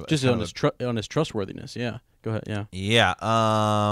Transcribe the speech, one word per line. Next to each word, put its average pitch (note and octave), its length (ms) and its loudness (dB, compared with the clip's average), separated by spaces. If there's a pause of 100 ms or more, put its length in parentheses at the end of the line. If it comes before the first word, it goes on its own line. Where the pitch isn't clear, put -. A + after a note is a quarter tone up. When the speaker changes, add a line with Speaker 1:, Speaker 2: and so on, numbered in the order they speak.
Speaker 1:
Just - 20 0
Speaker 2:
of, - 20 2
it's D3+ 120 2
kind B2+ 80 6
Speaker 1:
on A#2+ 60 4
Speaker 2:
of A2 40 -2
Speaker 1:
his F2 100 -6
Speaker 2:
a - 20 -14
Speaker 1:
tru-, - 340 -2
on A#2+ 80 -2
his G#2+ 120 -4
trustworthiness. - 680 -4
Yeah. A#2 240 -6 (220)
Go A2 100 -4
ahead. A2 160 -4
Yeah. G#2 240 -4
Speaker 2:
Yeah. G2 420 4 (800)